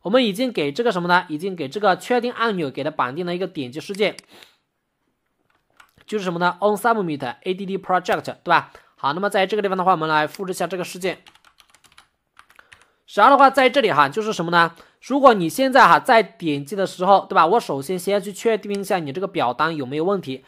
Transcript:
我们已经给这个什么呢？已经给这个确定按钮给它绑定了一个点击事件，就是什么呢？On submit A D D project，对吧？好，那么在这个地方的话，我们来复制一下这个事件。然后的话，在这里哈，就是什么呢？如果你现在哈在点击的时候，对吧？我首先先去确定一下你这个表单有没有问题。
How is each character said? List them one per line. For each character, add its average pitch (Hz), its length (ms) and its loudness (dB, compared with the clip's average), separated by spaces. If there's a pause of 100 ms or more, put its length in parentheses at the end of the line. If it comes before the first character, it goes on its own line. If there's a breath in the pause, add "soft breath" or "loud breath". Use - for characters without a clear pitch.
我 175 80 -8
们 254 160 4
已 202 80 -2
经 240 180 -4
给 202 200 -4
这 240 120 -4
个 233 80 0
什 180 80 -4
么 170 80 -4
呢？ 180 220 2
已 151 80 -8
经 185 180 -8
给 147 140 -8
这 208 100 -10
个 196 160 2
确 247 240 -2
定 240 120 -4
按 226 260 -4
钮 147 140 -4
给 135 120 -8
它 151 60 -4
绑 135 260 -4
定 180 80 -6
了 175 120 -4
一 - 20 -6
个 185 80 -6
点 147 260 -10
击 147 80 -12
事 202 140 -12
件， 190 240 -2 (1900 soft breath)
就 214 100 -6
是 196 60 -6
什 180 100 -4
么 170 60 -6
呢？ 180 200 0
On 208 160 2
submit 180 680 -2
A 185 100 -4
D 190 140 -10
D 190 100 -6
project， 180 460 -2
对 - 260 -10
吧？ 160 220 2 (240 soft breath)
好， 139 180 -4
那 170 60 -8
么 202 100 -2
在 196 160 2
这 196 100 -2
个 208 60 0
地 196 80 -2
方 185 80 -2
的 180 60 -2
话， 185 80 4
我 180 40 2
们 156 140 -2
来 151 160 2
复 151 180 -10
制 185 80 -6
一 180 40 -10
下 180 100 -4
这 180 100 -6
个 180 80 -6
事 180 140 -12
件。 175 240 -6 (1900 soft breath)
然 202 140 6
后 277 100 8
的 - 20 4
话， 269 120 8
在 262 180 2
这 277 100 0
里 208 120 2
哈， 143 180 4
就 220 120 -4
是 214 120 -4
什 180 100 -6
么 165 60 -4
呢？ 170 240 4 (280 soft breath)
如 269 180 -2
果 254 160 8
你 175 120 0
现 262 240 -2
在 240 160 8
哈 165 120 6
在 220 240 4
点 151 420 -6
击 208 100 -12
的 190 120 -2
时 - 180 -8
候， 196 240 4
对 196 60 -6
吧？ 170 100 6
我 202 140 2
首 147 200 -4
先 180 180 -6
先 196 220 -2
去 196 140 -8
确 220 240 -2
定 202 240 -8
一 - 20 -10
下 190 140 -2
你 147 160 -8
这 180 80 -10
个 196 60 -2
表 143 260 -2
单 160 220 -2
有 139 100 -6
没 135 120 -8
有 160 60 -2
问 196 160 0
题。 131 280 -10